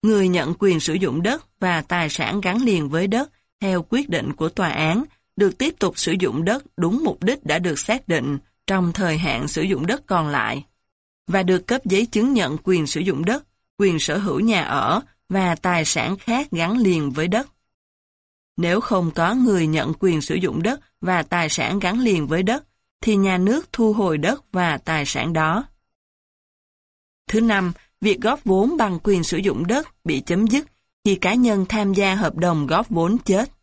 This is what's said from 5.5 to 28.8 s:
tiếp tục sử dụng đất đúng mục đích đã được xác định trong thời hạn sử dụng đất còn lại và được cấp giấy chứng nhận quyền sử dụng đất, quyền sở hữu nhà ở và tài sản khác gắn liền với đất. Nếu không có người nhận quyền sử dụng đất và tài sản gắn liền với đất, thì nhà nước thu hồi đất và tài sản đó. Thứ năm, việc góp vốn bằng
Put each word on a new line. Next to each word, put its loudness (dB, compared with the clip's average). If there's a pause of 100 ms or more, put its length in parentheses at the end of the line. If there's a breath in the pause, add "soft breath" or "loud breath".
tiếp -2
tục 0
sử 0
dụng 0
đất -2 (120)
đúng 0
mục -2
đích -2
đã 0
được -2
xác -2
định -2 (280)
trong 0
thời 0
hạn -2
sử -2
dụng -2
đất -4
còn 0
lại -2 (640)
và 0
được 0
cấp -2
giấy 2
chứng 0
nhận 0
quyền 2
sử -4
dụng -2
đất, -2 (340)
quyền 2
sở -2
hữu -2
nhà 2
ở 0 (280 soft breath)
và 0
tài 0
sản -2
khác -4
gắn -2
liền 2
với -2
đất. -2 (1080)
Nếu 0
không 0
có 0
người 4
nhận 0
quyền 2
sử -4
dụng -2
đất -2 (200 soft breath)
và 0
tài -2
sản -2
gắn -2
liền 2
với 0
đất, -2 (360)
thì 2
nhà 2
nước 0
thu 2
hồi 0
đất -2
và 0
tài -4
sản -4
đó. 0 (1600)
Thứ 2
năm, 2 (280 soft breath)
việc 2
góp -2
vốn 2
bằng 0